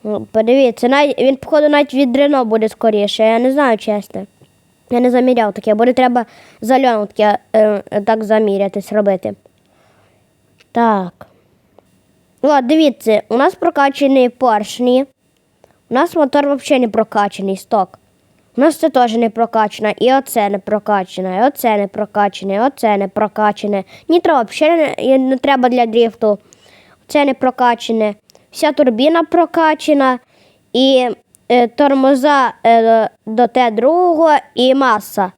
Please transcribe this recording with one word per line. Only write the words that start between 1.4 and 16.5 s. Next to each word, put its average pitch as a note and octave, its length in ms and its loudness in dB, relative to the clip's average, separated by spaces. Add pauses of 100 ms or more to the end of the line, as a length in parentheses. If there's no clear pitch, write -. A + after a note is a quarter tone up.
навіть D4 240 0
від C4 240 0
Рено C#4+ 280 2
буде A3 240 -2
скоріше, G#3+ 540 -2
я A3+ 160 2
не B3+ 120 0
знаю, C4+ 260 0
чесно. G3+ 480 -8 (640)
Я A#3+ 100 -2
не B3 120 2
заміряв A#3+ 420 0
таке, G#3+ 200 -2
буде A#3 200 0
треба B3 320 0 (360)
з A3 100 -4
Альоном A#3+ 360 0
таке, G#3 300 0 (160)
е, G#3+ 380 2
е, G#3 100 -4
так A3 220 -2
замірятись, G3+ 720 -2
робити. G3+ 400 -2 (1400)
Так. G#3 560 -2 (1120)
От, C#4 240 0
дивіться, B3+ 640 0
у A3+ 80 -2
нас D#4 180 0
прокачані C#4 760 0
поршні. B3 760 -2 (840)
У - 40 -6
нас D#4 220 -2
мотор C#4+ 400 0